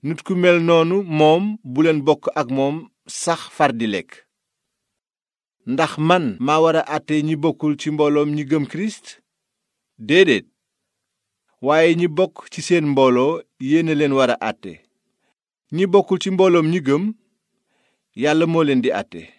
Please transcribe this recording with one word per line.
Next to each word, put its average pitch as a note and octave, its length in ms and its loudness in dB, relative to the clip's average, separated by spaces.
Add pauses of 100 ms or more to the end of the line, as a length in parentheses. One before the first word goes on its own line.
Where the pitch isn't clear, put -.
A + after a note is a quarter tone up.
Nit D#3 200 -6
ku G3 120 -6
mel F3+ 280 4
noonu E3+ 420 2
moom D#3 380 4 (200)
bu B2+ 180 -8
leen D#3+ 200 2
bokk D3 220 0 (120)
ak D3 140 -2
moom C3+ 260 -2 (320)
sax - 340 -6 (100)
far C#3+ 220 0
di A2+ 140 -4
lekk. F#2+ 240 -6 (1600)
Ndax C#3+ 300 -4
man D#3+ 280 2 (140)
maa D3 200 0
war D#3+ 180 2
a D#3+ 100 0
àtte D3+ 340 -6
ñi D#3 140 -2
bokkul D3+ 420 -4
ci - 140 -8
mbooloom D3 400 0
ñi D3 140 -6
gëm C#3+ 220 -2
Kirist? G#3 380 -10 (960)
Déedéet. C3 480 2 (1160)
Waaye D#3+ 320 4
ñi F3 120 0
bokk F3 420 -4
ci - 120 -16
seen E3+ 260 0
mbooloo C3+ 540 2 (180)
yéen D#3 300 0
a D#3 60 0
leen C#3+ 180 0
war C3 180 2
a A2+ 100 -2
àtte. G#2 320 -10 (960)
Ñi E3+ 140 0
bokkul F#3+ 340 2
ci - 120 -6
mbooloom F3 380 4
ñi F3 120 0
gëm, C#3+ 220 0 (1120)
Yàlla D3+ 300 0
moo E3 160 0
leen C#3 180 2
di B2 100 0
àtte. F2 300 -6 (180)